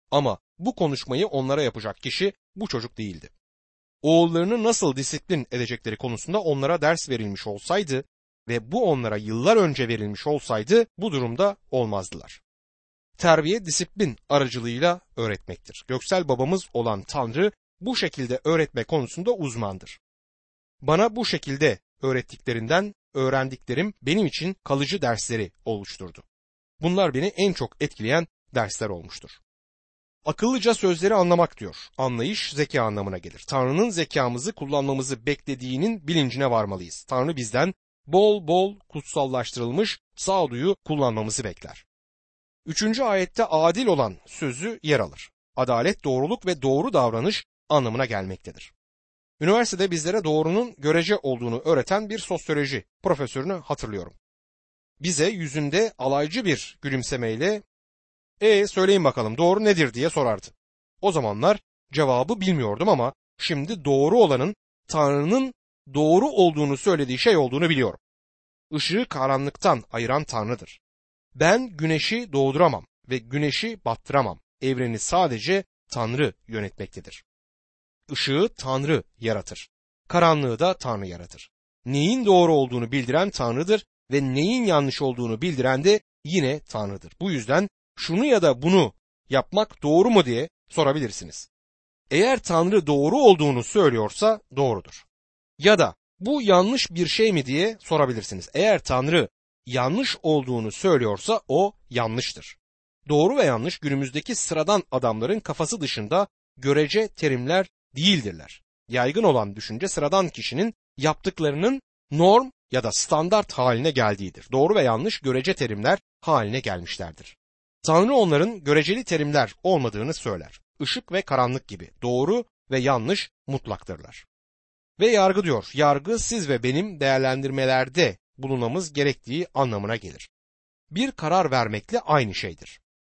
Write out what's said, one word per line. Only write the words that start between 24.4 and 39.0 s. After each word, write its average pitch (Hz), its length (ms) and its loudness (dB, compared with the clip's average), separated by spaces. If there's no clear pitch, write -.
kalıcı 143 380 -2
dersleri 113 500 -4
oluşturdu. 98 580 -8
Bunlar 175 320 2
beni 139 140 0
en 196 260 0
çok - 280 -8
etkileyen 147 460 -2
dersler 110 340 -4
olmuştur. 87 420 -14
Akıllıca 226 480 0
sözleri 190 420 2
anlamak 175 440 4
diyor. 98 160 -12
Anlayış 123 560 -4
zeka 143 280 -2
anlamına 101 360 -4
gelir. - 300 -16
Tanrı'nın 139 420 0
zekamızı 147 640 -2
kullanmamızı 135 720 -4
beklediğinin 143 800 -4
bilincine 135 440 0
varmalıyız. 98 520 -4
Tanrı 139 320 -2
bizden 127 380 -2
bol 196 400 2
bol 185 320 0
kutsallaştırılmış 131 1200 -4